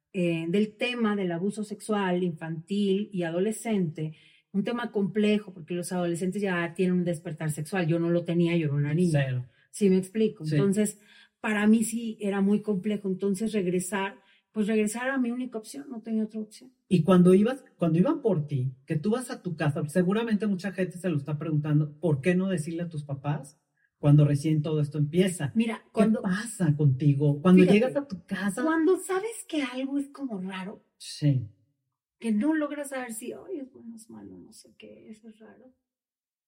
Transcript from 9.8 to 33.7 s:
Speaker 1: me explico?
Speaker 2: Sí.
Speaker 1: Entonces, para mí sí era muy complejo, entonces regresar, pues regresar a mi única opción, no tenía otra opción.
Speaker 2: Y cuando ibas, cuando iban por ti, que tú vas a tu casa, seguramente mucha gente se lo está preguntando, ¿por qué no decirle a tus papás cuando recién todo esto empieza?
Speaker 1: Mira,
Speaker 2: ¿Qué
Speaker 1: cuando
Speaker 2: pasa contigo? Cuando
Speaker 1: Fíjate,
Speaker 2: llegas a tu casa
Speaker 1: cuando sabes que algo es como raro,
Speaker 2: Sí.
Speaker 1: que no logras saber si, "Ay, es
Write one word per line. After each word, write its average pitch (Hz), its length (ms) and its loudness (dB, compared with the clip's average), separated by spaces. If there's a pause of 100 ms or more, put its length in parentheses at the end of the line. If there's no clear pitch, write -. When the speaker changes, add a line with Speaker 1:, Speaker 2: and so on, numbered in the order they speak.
Speaker 1:
me 185 80 6
explico? 214 480 -2
Speaker 2:
Sí. 151 80 -2
Speaker 1:
Entonces, 196 460 2 (400)
para 214 260 0
mí 226 160 6
sí 220 380 -6
era 202 200 0
muy 208 220 2
complejo, 208 460 -2
entonces 202 440 -2
regresar, 190 600 -2 (380)
pues 214 160 0
regresar 220 420 0
a 269 80 -2
mi 233 140 0
única 254 260 -6
opción, 269 320 -14
no 226 120 -10
tenía 220 200 -2
otra 214 160 -6
opción. - 320 -14 (160)
Speaker 2:
Y 175 160 2
cuando 180 320 8
ibas, 220 300 2 (120)
cuando 165 220 2
iban 277 240 2
por 160 240 0
ti, 131 300 -4 (100)
que 165 80 -4
tú 202 160 0
vas 254 220 -2
a 226 100 -10
tu 170 140 -6
casa, 151 320 0
seguramente 208 580 2
mucha 196 240 -2
gente 185 280 -4
se 190 100 -2
lo 156 80 0
está 151 200 -4
preguntando, 151 640 0
¿por 151 220 0
qué 180 160 2
no 185 120 2
decirle 165 360 -4
a 170 40 -8
tus 151 140 -8
papás - 580 -6 (380)
cuando 147 260 6
recién 147 380 0
todo 156 180 -2
esto 147 180 -4
empieza? 165 580 0
Speaker 1:
Mira, 226 300 -2
Speaker 2:
¿Qué - 40 -20
Speaker 1:
cuando 220 320 2
Speaker 2:
pasa 180 540 -2
contigo? 143 640 2
Cuando 185 200 10
Speaker 1:
Fíjate, 202 180 6
Speaker 2:
llegas 254 160 0
a 285 100 -4
tu 180 180 -14
casa 196 380 -4
Speaker 1:
cuando 320 360 2
sabes 381 500 -6
que 302 160 -2
algo 269 340 -6
es 277 120 -4
como 240 300 -8
raro, 185 440 -10 (140)
Speaker 2:
Sí. 131 500 -2 (720)
Speaker 1:
que 226 120 -4
no 285 220 2
logras 294 360 -4
saber 254 220 -10
si, 226 200 -12
"Ay, 320 280 -10
es 254 120 -14